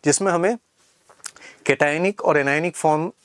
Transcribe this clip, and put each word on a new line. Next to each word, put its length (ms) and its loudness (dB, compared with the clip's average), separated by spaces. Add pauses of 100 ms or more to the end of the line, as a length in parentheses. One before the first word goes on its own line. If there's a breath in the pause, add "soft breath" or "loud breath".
जिसमें 260 2
हमें 260 0 (1120 loud breath)
cationic 500 0
और 240 2
anionic 320 -2
फॉर्म 360 -2 (140)